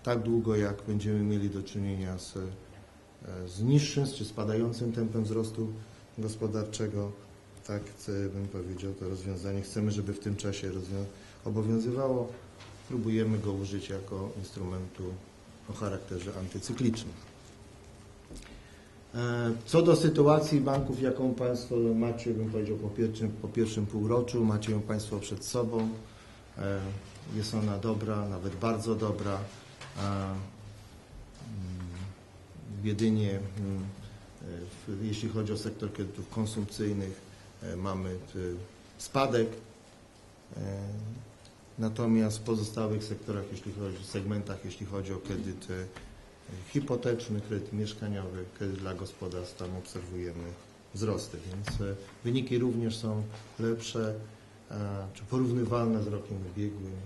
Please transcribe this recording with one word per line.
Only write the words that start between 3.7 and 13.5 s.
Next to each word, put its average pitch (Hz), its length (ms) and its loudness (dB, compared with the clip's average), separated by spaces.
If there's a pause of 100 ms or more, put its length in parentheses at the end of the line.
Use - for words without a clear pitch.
czy 104 80 -2
spadającym 113 680 2
tempem 113 320 2
wzrostu 110 440 0 (500)
gospodarczego, 107 920 0 (560)
tak, 104 140 -2 (260)
e, 98 220 0
bym 98 180 -2
powiedział, 95 460 -4
to 92 160 -4
rozwiązanie. 95 520 -2
Chcemy, 107 300 0
żeby 104 220 0
w - 60 -4
tym 104 160 0
czasie 98 360 -2
rozwią-, 95 340 -2 (400)
obowiązywało. 113 800 2 (600)
Próbujemy 110 520 4
go 98 140 0